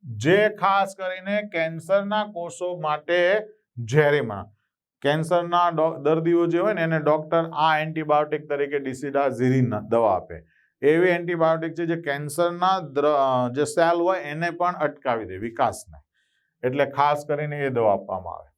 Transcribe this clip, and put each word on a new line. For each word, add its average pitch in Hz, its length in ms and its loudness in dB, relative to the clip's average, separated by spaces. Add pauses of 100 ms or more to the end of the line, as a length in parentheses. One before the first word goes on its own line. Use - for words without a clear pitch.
જે 160 460 2
ખાસ 196 480 0
કરીને 190 500 -6
કેન્સરના 190 760 -2
કોષો 175 540 -8
માટે 175 680 0 (440)
ઝેરીમાં. 127 640 2 (460)
કેન્સરના 170 680 2
ડો-, 160 280 0
દર્દીઓ 165 480 2
જે 170 140 0
હોય 175 140 0
ને 180 80 -2
એને 165 180 0
ડોક્ટર 156 540 0
આ 156 240 2
એન્ટિબાયોટિક 151 720 -2
તરીકે 143 300 -2
ડિસિડાઝિરિન 131 1000 0
દવા 110 360 2
આપે. 85 280 -8 (380)
એવી 160 260 4
એન્ટિબાયોટિક 165 680 0
છે 170 120 -6
જે 165 160 -2
કેન્સરના 175 800 -2
દ્ર-, 143 260 -2
અ, 135 480 2
જે 143 120 0
સેલ 170 340 2
હોય 180 200 0
એને 156 320 -6
પણ 175 220 -2
અટકાવી 143 520 -2
દે 92 120 -10
વિકાસને, 110 600 -4 (680)
એટલે 139 180 2
ખાસ 147 420 0
કરીને 147 320 -4
એ 139 100 0
દવા 113 240 2
આપવામાં 92 400 -6
આવે. 80 240 -16